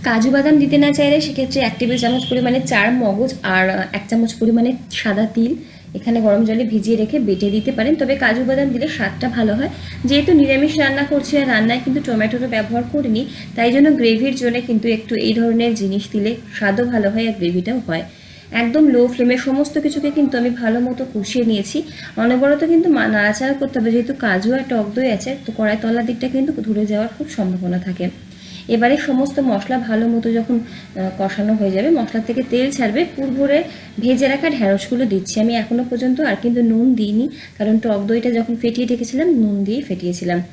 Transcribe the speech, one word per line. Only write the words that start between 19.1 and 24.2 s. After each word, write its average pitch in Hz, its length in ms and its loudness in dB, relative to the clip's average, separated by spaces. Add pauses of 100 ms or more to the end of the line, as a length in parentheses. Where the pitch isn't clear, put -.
সমস্ত 277 420 0
কিছুকে 294 320 -2
কিন্তু 285 280 2
আমি 240 120 2
ভালো 240 300 -2
মতো 247 240 -2
কষিয়ে 233 400 -2
নিয়েছি। 214 340 0 (380)
অনবরত 254 480 2
কিন্তু 330 240 4
মা-, 240 200 2
নাড়াচাড়া 214 460 0
করতে 269 240 -4
হবে, 226 120 2
যেহেতু 240 280 0
কাজু 202 360 0